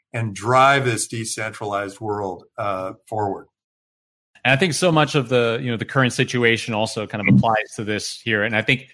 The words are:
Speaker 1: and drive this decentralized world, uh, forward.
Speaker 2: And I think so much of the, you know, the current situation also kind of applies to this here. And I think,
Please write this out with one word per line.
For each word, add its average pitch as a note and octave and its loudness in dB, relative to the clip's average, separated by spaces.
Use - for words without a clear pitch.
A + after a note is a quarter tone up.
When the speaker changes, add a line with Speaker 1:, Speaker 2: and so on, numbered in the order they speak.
Speaker 1:
and A2+ -6
drive C3 4
this A2 -2
decentralized G#2+ -6
world, G2+ -6
uh, F#2+ -6
forward. G2+ -4
Speaker 2:
And B2+ 4
I C3+ 6
think E3+ 0
so F3 2
much D3+ 2
of B2 0
the, A#2+ 2
you B2+ -6
know, A#2 -2
the A2 -8
current B2+ 2
situation A#2+ 0
also G#2+ -4
kind G#2 -4
of - 6
applies A2 2
to A2+ -8
this G#2 -6
here. G#2+ -2
And A2+ -2
I G#2+ 2
think, B2+ -2